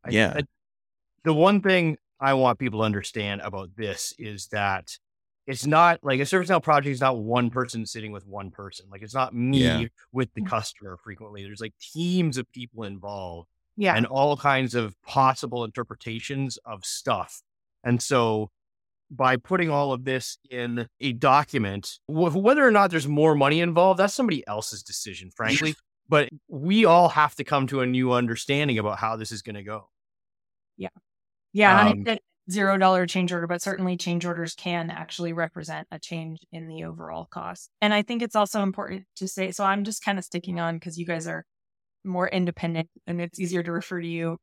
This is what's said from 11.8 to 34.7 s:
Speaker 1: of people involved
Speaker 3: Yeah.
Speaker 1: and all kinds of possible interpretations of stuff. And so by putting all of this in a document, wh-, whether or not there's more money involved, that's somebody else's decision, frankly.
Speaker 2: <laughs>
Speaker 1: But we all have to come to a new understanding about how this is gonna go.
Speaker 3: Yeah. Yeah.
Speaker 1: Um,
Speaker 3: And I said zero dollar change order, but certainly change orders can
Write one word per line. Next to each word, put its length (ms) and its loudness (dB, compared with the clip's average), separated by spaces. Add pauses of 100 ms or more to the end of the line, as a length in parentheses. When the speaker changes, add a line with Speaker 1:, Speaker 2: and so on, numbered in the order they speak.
Speaker 1:
of 120 -8
people 340 -14
involved 640 -12 (280)
Speaker 3:
Yeah. 180 2
Speaker 1:
and 120 2
all 320 2
kinds 360 0
of 280 -2
possible 600 0
interpretations 1000 -8
of 220 -14
stuff. 560 -4 (420)
And 180 0
so 480 0 (600)
by 260 2
putting 320 0
all 240 2
of 140 -4
this 320 -4 (120)
in 380 -6 (120)
a 120 -2
document, 960 2
wh-, 280 0
whether 320 6
or 40 8
not 200 6
there's 160 -2
more 280 4
money 260 4
involved, 400 4
that's 140 2
somebody 320 -2
else's 360 -6
decision, 480 -12
frankly. 500 0
Speaker 2:
<laughs> 40 -20 (220)
Speaker 1:
But 220 4 (200)
we 360 2
all 240 8
have 280 2
to 80 -6
come 240 2
to 120 -2
a 60 0
new 260 2
understanding 680 0
about 200 -2
how 180 -2
this 160 -10
is 80 -10
gonna 220 -12
go. 260 -12 (880)
Speaker 3:
Yeah. 140 -12 (640)
Yeah. 260 8
Speaker 1:
Um, 60 8
Speaker 3:
And 220 2
I 40 -2
said 80 -4 (300)
zero 260 2
dollar 300 4
change 260 -2
order, 140 -4
but 160 -4
certainly 340 -4
change 300 -4
orders 280 -6
can 360 -6